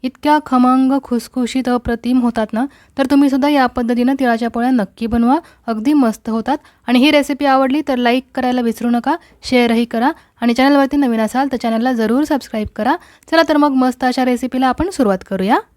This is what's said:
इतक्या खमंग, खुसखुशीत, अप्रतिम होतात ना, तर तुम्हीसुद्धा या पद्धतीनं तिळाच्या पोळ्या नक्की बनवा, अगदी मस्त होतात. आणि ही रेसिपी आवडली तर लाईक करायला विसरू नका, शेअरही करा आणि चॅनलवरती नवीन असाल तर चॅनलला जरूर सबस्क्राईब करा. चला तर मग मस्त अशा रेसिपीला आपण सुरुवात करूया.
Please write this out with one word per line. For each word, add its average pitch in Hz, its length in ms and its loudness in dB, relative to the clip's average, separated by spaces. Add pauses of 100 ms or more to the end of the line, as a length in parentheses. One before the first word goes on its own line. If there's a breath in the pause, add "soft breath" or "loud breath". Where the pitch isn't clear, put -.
इतक्या 294 420 0
खमंग, 262 460 2 (100)
खुसखुशीत, 247 680 -4
अप्रतिम 247 520 -2
होतात 226 320 -2
ना, 226 120 -2 (340 soft breath)
तर 269 120 0
तुम्हीसुद्धा 277 380 4
या 277 180 2
पद्धतीनं 247 540 0
तिळाच्या 233 300 0
पोळ्या 240 200 -2
नक्की 226 360 -2
बनवा, 233 320 2 (280 soft breath)
अगदी 226 260 -2
मस्त 240 380 0
होतात. 226 280 -2 (300 soft breath)
आणि 247 100 2
ही 285 120 4
रेसिपी 285 360 0
आवडली 269 420 2
तर 262 80 0
लाईक 247 280 0 (100)
करायला 254 260 -2
विसरू 233 300 -2
नका, 240 260 0 (260 soft breath)
शेअरही 240 420 2
करा 233 260 -2 (300 soft breath)
आणि 240 140 0
चॅनलवरती 269 420 2
नवीन 247 240 0
असाल 254 320 -2
तर 254 40 -6
चॅनलला 233 360 -2
जरूर 233 320 0
सबस्क्राईब 240 520 -4
करा. 247 200 0 (320 soft breath)
चला 330 200 2
तर 302 80 2
मग 294 180 2
मस्त 254 300 0
अशा 254 200 0
रेसिपीला 254 440 -2
आपण 311 220 -2
सुरुवात 202 360 0
करूया. 196 320 0 (180)